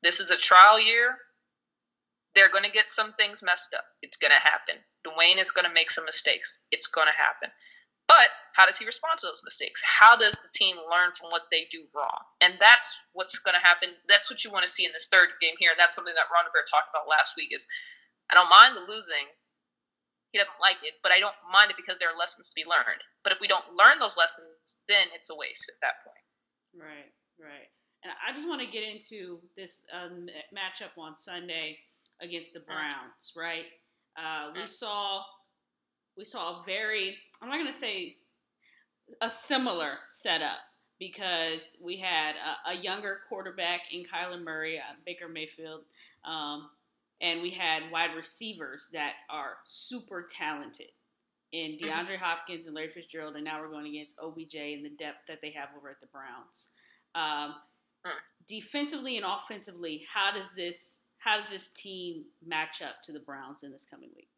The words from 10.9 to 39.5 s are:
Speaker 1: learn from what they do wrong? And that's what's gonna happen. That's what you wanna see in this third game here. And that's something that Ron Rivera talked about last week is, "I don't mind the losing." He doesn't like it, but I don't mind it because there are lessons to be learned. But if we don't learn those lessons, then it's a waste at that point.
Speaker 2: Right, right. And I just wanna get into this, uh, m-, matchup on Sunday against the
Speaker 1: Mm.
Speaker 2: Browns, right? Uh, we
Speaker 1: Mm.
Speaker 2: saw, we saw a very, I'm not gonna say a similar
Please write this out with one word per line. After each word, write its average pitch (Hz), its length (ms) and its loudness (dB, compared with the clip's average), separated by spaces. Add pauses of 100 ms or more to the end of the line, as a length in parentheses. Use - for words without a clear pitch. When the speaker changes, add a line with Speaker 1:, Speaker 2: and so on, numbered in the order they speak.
Speaker 1:
learn 175 220 2
from 170 180 -14
what 170 200 -2
they 160 200 -2
do 165 140 -14 (100)
wrong? - 300 -6 (160)
And 180 180 4
that's 220 400 6 (140)
what's 185 260 0
gonna 180 220 0
happen. 175 360 2 (120)
That's 202 220 4
what 247 140 -4
you 226 60 -8
wanna 185 180 0
see 180 180 2
in 175 60 -4
this 165 160 -2
third 180 220 6 (120)
game 165 160 0
here. 170 140 4
And 165 60 -2
that's 170 160 6
something 170 200 -6
that 160 180 0
Ron 170 140 4
Rivera 151 240 -2
talked 151 180 0
about 151 200 -6
last 151 280 2
week 151 160 -10
is, 135 160 -6 (640)
"I - 40 2
don't 180 140 8
mind 220 280 10
the 190 40 -12 (100)
losing." 160 380 -8 (1040)
He 208 60 -2
doesn't 202 220 -2
like 185 220 2
it, 156 200 -12
but 180 100 4
I 185 80 6
don't 202 160 -2 (160)
mind 202 180 6
it 190 60 -8
because 180 220 -10
there 175 100 0
are 165 80 -4
lessons 170 320 -6
to - 60 -16
be 156 100 -8
learned. 143 400 -2 (180)
But 190 120 0
if - 60 -12
we 208 80 -6
don't 180 260 -2
learn 233 240 8
those 226 180 -2
lessons, - 720 -4
then 196 240 2
it's 170 160 -8
a 165 60 -8
waste - 340 -2
at - 140 -14
that - 200 -4
point. - 140 -20 (580)
Speaker 2:
Right, 151 380 -20 (260)
right. 147 300 -20 (340)
And 180 120 -14 (120)
I 247 60 -8
just 302 160 -12
wanna 277 180 -8
get 220 160 -10
into 208 600 -16 (120)
this, 190 380 -20
uh, 180 140 -14
m-, 175 240 -18 (260)
matchup 190 400 -14
on 156 180 -18
Sunday 165 640 -14 (420)
against 170 340 -16
the 165 60 -20
Speaker 1:
Mm. - 60 -20
Speaker 2:
Browns, 143 720 -12
right? 165 300 -10 (500)
Uh, 156 380 -12
we 180 80 -14
Speaker 1:
Mm. 208 60 -14
Speaker 2:
saw, 202 560 -10 (920)
we 196 80 -18
saw 175 360 -12
a 170 40 -20
very, 208 560 -6 (200)
I'm 233 100 -18
not 285 80 -6
gonna 302 140 -8
say 202 440 -10 (1040)
a 226 80 -4
similar 190 800 -6